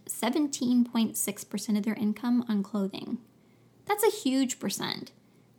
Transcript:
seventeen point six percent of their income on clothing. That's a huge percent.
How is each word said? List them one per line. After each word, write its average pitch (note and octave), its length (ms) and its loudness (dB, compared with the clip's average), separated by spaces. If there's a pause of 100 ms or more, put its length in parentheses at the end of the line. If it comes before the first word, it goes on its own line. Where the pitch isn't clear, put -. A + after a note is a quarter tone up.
seventeen B3 800 2
point A3+ 320 0
six - 260 -4
percent G#3 340 -2
of G3+ 80 0
their A3 100 0
income A#3+ 540 0
on G#3 140 2
clothing. G3 560 -4 (680)
That's G#4+ 180 0
a G#4+ 180 6
huge C4 380 0
percent. - 500 -6 (480)